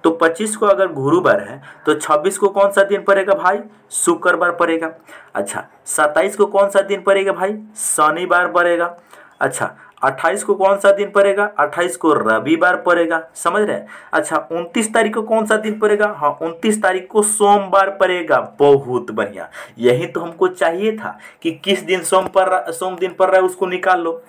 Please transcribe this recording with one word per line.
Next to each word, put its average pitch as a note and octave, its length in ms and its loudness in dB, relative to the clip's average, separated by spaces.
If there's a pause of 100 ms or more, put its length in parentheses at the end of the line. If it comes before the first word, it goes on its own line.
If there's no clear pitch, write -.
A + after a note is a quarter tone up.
तो D#3+ 100 2
पच्चीस E3+ 420 -2
को - 120 -2
अगर F#3+ 220 2
गुरुवार C#3 520 0
है A#2 200 -14 (240)
तो D3+ 100 2
छब्बीस D#3 420 -2
को G3+ 120 2
कौन G3 220 2
सा G3 140 2
दिन G3 180 -2
पड़ेगा G3 300 2
भाई? F#3+ 260 0 (340)
शुक्रवार F3 600 0
पड़ेगा। E3 400 -2 (420)
अच्छा, - 320 -8 (200)
सत्ताईस D#3+ 480 0
को G3+ 120 2
कौन G3 220 2
सा G3 140 2
दिन G3 180 -4
पड़ेगा G3 320 2
भाई? F#3+ 240 -4 (200)
शनिवार E3+ 720 0
पड़ेगा। F3 460 0 (460)
अच्छा, - 340 -4 (280)
अट्ठाईस E3 400 -2
को G3+ 120 0
कौन G3 240 2
सा G3+ 120 6
दिन G3 200 0
पड़ेगा? G3 320 4 (160)
अट्ठाईस E3+ 380 -2
को D#3 160 2
रविवार C#3+ 640 2
पड़ेगा, E3+ 440 0 (140)
समझ F#3+ 260 -2
रहे G3+ 140 0
हैं? - 120 -12 (260)
अच्छा, D#3 240 -2 (140)
उनतीस E3+ 420 -4
तारीख A3 200 0
को A#3 100 -4
कौन A3 220 0
सा G#3+ 120 2
दिन G#3+ 220 -4
पड़ेगा? G#3 300 2
हाँ, D3 220 -2 (100)
उनतीस G#3 400 -2
तारीख F#3 260 -2
को G#3+ 160 0
सोमवार G3 680 2
पड़ेगा। F3+ 480 0 (200)
बहुत C3+ 520 2
बढ़िया, G2+ 380 -6 (300)
यही B2 280 2
तो - 120 -8
हमको E3+ 300 -2
चाहिए F#3 480 -2
था - 200 -12 (260)
कि E3 120 -2
किस G3+ 280 -2
दिन F3+ 200 -2
सोम F#3 240 0
पर, F#3 440 0
सोम F#3 260 -6
दिन F#3 160 -4
पड़ F#3 160 2
रहा F#3 80 4
है F#3+ 60 4
उसको F#3 240 -2
निकाल F3+ 340 -2
लो। E3 100 -4 (180)